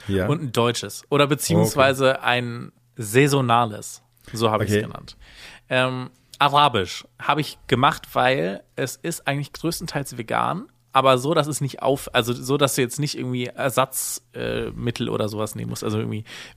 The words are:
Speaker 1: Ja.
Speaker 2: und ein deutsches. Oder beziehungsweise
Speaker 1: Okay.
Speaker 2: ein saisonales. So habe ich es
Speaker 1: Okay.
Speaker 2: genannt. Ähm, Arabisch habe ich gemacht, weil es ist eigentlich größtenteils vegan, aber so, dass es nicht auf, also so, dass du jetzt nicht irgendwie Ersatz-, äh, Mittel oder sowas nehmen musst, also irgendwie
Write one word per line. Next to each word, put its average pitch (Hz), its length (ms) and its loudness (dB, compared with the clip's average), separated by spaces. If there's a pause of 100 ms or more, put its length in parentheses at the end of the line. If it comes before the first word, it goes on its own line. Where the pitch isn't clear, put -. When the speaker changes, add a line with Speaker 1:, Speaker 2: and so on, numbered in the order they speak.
Speaker 1:
Ja. 98 200 0
Speaker 2:
und 156 140 0
ein 135 100 -6
deutsches. 117 580 -2
Oder 143 180 4
beziehungsweise 135 880 4
Speaker 1:
Okay. - 80 -8
Speaker 2:
ein 123 480 -2 (240)
saisonales. 120 1040 2 (300)
So 113 200 2
habe 107 140 2
ich 98 60 -2
es 104 60 4
Speaker 1:
Okay. 110 100 0
Speaker 2:
genannt. - 300 -16 (520)
Ähm, 127 400 0 (300)
Arabisch 139 640 2 (160)
habe 147 200 2
ich - 160 -6 (100)
gemacht, 135 460 2
weil 135 500 0 (120)
es 135 200 -6
ist - 320 -8
eigentlich 143 260 -4
größtenteils 156 640 -6
vegan, 120 500 -2 (240)
aber 131 260 6
so, 139 160 0
dass 151 140 2
es 151 140 -4
nicht 135 200 -6
auf, 135 320 -2
also 120 200 2
so, 135 240 -2
dass 139 180 2
du 143 60 0
jetzt 120 180 -2
nicht 143 180 -4
irgendwie 127 300 -4
Ersatz-, - 720 -2 (140)
äh, 117 360 -4
Mittel 117 380 -4
oder 110 200 -2
sowas 107 260 -6
nehmen 113 160 -6
musst, 117 120 -8
also 107 160 -2
irgendwie 110 240 -6 (340)